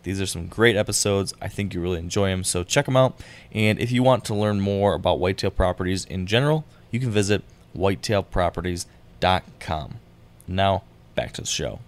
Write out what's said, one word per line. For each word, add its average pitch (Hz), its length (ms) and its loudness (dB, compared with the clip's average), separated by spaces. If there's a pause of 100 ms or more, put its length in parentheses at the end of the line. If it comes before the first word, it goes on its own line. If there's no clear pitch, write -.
These 95 160 -6
are 98 60 -2
some 90 220 -8
great 110 280 4
episodes. 101 640 0
I 104 60 -8
think 101 260 -6
you 87 60 -4
really 87 180 -2
enjoy 87 320 0
'em, 92 140 -2
so 90 180 -2
check 139 280 0
'em 131 80 4
out. 131 200 4 (360)
And 107 260 2
if 110 100 -2
you 123 140 2
want 127 220 4
to - 80 -4
learn 104 260 2
more 98 360 2
about 87 260 0
Whitetail 95 300 0
Properties 92 520 0
in 90 240 -8
general, 143 380 2 (260)
you 117 80 -2
can 127 100 -2
visit 101 320 2 (320)
whitetailproperties 90 1120 -2 (360)
dot 90 240 2 (160)
com. - 380 -8 (460)
Now, 95 380 0 (320)
back - 200 -2
to - 60 -8
the - 60 -10
show. 62 400 -6